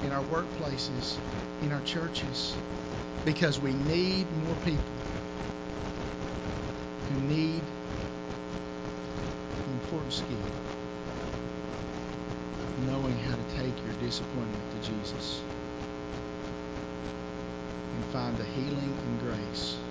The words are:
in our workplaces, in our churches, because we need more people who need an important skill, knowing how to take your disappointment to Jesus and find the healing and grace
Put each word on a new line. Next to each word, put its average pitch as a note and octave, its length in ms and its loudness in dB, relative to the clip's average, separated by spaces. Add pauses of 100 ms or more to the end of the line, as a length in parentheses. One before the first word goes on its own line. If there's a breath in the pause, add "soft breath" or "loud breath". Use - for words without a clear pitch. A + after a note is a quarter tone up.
in C#3 80 4
our C#3 140 4
workplaces, C#3 920 2 (460)
in D3 80 4
our C#3+ 100 2
churches, D3+ 720 0 (720)
because D3 340 6
we C#3 140 4
need F3 540 6 (180)
more E3 180 4
people D#3+ 300 4 (2250)
who C#3 120 2
need D#3+ 400 4 (2000)
an - 140 -2 (100)
important D#3+ 320 -2
skill, A#2 380 -2 (2250)
knowing C3 380 2
how B2 120 2
to A#2+ 80 0 (140)
take B2+ 260 2
your A2 120 0 (120)
disappointment A#2 640 0
to A#2 160 -2
Jesus A#2 540 0 (2500)
and - 180 0
find A#2+ 240 0
the A#2 60 0
healing C#3 500 0 (140)
and A#2 140 2
grace A#2+ 560 0 (140)